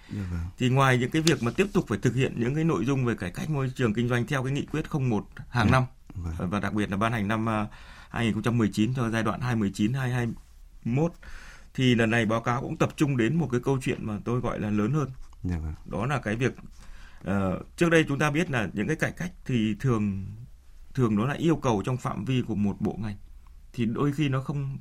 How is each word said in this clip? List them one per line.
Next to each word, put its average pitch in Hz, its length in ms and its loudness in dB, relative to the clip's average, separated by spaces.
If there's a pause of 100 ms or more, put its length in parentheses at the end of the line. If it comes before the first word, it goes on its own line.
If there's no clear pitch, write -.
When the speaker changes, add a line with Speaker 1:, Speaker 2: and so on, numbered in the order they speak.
(140)
Speaker 1:
Dạ 98 180 -6
vâng. 85 100 -4 (160)
Speaker 2:
Thì 127 120 2
ngoài 131 280 6
những 123 140 0
cái 160 100 2
việc 156 220 4
mà 117 80 0
tiếp 202 220 2
tục 180 140 2
phải 101 100 0
thực 117 180 2
hiện 131 220 0
những 127 180 0
cái 160 80 0
nội 117 220 2
dung 135 200 2
về 113 100 2
cải 90 160 -6
cách 147 180 -8
môi 135 260 0
trường 117 180 2
kinh 120 160 2
doanh 120 180 0
theo 131 160 -2
cái 135 100 -2
nghị 143 120 -2
quyết 156 240 -4
không 131 200 0
một 101 160 0 (240)
hàng 117 160 2
Speaker 1:
Dạ. 120 60 6
Speaker 2:
năm, 131 120 6 (320)
Speaker 1:
Vâng. 85 340 -4
Speaker 2:
và 101 100 0
đặc 101 140 -4
biệt 104 180 0
là 98 60 -2
ban 113 140 2
hành 104 160 -2
năm, 110 220 0
à, 107 180 0 (420)
hai 117 160 -2
nghìn 107 80 2
không 107 100 -2
trăm 120 140 2
mười 107 160 4
chín 110 200 2
cho 120 160 0
giai 113 140 0
đoạn 107 180 -2
hai 123 140 0
mười 101 180 2
chín 120 200 2
hai 131 180 -2
hai 123 160 0 (580)
mốt, 143 260 2 (640)
thì 127 220 6
lần 113 140 4
này 113 160 4
báo 113 160 2
cáo 123 200 -2
cũng - 160 -6
tập - 180 4
trung 139 220 2
đến 117 180 4
một 165 160 2
cái 123 120 0
câu 139 180 2
chuyện - 240 -4
mà 104 200 -6
tôi 120 140 0
gọi 117 200 -4
là 104 100 -2
lớn 104 240 2
hơn. 139 160 0 (340)
Speaker 1:
Dạ 90 140 -2
vâng. 76 160 -4 (120)
Speaker 2:
Đó 104 200 -4
là 139 140 -2
cái 107 160 -4
việc, 120 200 -2 (680)
ờ, 95 400 0 (140)
trước 170 120 6
đây 160 180 6
chúng 139 120 0
ta 151 120 2
biết 156 200 0
là 113 220 0
những 101 140 -2
cái 160 80 0
cải 131 160 -2
cách 175 200 -6 (140)
thì 110 340 2
thường, 104 460 0 (680)
thường 113 220 4
nó 107 100 4
là 143 80 0
yêu 156 220 4
cầu 113 300 2
trong 127 120 0
phạm 113 280 -4
vi 131 220 2
của 110 80 -2
một 101 260 0
bộ 107 200 -2
ngành. 107 140 -6 (580)
Thì 120 120 0
đôi 139 280 0
khi 147 160 2
nó 131 120 0
không, 135 400 -6